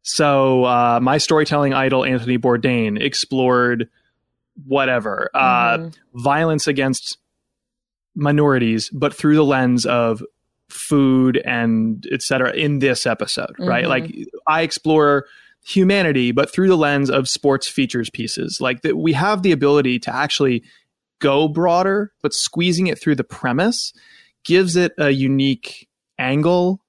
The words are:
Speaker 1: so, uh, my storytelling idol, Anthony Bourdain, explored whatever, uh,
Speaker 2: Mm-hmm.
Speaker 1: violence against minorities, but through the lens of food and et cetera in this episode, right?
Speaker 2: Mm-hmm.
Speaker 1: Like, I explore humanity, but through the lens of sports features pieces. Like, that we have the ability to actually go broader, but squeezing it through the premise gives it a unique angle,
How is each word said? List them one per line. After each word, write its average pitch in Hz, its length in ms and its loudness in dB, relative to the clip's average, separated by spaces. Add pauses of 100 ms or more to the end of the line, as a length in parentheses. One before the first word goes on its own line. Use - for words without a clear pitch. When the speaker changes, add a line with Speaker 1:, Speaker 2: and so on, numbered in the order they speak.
Speaker 1:
so, 135 640 2
uh, 120 380 2
my 131 160 2
storytelling 147 560 0
idol, 131 320 0
Anthony 123 320 -2
Bourdain, 117 600 0
explored 123 920 0 (760)
whatever, 127 680 -2
uh, 123 420 2
Speaker 2:
Mm-hmm. 160 460 -12
Speaker 1:
violence 151 440 0
against 135 520 -2 (960)
minorities, 139 760 0
but 139 240 -4
through 151 240 2
the 156 80 4
lens 127 400 2
of 117 400 0 (440)
food 131 760 2
and 113 680 -2
et 127 120 -4
cetera 127 300 0
in 147 280 -2
this 131 260 0
episode, 113 500 -6
right? 123 280 -2
Speaker 2:
Mm-hmm. - 40 -2
Speaker 1:
Like, 131 280 -4 (320)
I 156 140 0
explore 147 640 2 (380)
humanity, 175 680 2
but 131 180 0
through 185 160 0
the 185 100 6
lens 143 320 2
of 135 200 0
sports - 400 0
features 123 420 -4
pieces. - 500 -8
Like, 127 220 -4
that 156 140 -2
we 160 160 0
have 185 320 0
the 190 80 4
ability 139 480 2
to 131 120 -8
actually 131 520 0 (560)
go 139 260 2
broader, 180 760 0
but 214 140 -4
squeezing 175 540 -2
it 151 100 -4
through 151 160 0
the 127 80 -4
premise 147 680 -2 (520)
gives 175 300 2
it 180 240 2
a 147 120 2
unique 135 800 -2 (300)
angle, 170 720 0